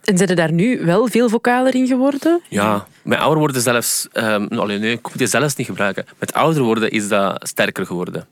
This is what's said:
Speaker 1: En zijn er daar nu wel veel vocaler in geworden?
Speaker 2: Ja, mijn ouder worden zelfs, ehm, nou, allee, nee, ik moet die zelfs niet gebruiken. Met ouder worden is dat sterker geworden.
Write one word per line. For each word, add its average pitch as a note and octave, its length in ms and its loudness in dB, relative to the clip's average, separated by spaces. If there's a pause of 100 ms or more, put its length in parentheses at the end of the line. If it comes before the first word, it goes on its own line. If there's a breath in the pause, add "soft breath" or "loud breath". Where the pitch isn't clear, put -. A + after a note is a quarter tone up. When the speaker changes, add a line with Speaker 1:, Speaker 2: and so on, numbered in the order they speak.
Speaker 1:
En G3 140 2
zijn F#3+ 120 2
er F3+ 60 0
daar E3 160 2
nu F#3 340 0
wel G3 220 2
veel A3+ 220 2
vocaler B3 460 2
in B3+ 120 2
geworden? C#4+ 600 0
Speaker 2:
Ja, G#2 360 0 (180)
mijn - 180 0
ouder D3+ 180 4
worden C#3 220 0
zelfs, A#2 500 0
ehm, G#2+ 380 0
nou, G2 120 -2
allee, G2+ 180 -2
nee, A2 120 -2
ik A#2 120 -4
moet - 140 -12
die B2 100 0
zelfs C3+ 280 0
niet A#2+ 120 -6
gebruiken. G2 380 -4 (140 loud breath)
Met - 140 -8
ouder D3 300 2
worden A2 280 2
is G#2 160 -2
dat G2 400 -2
sterker G2 380 -2
geworden. F2+ 460 -8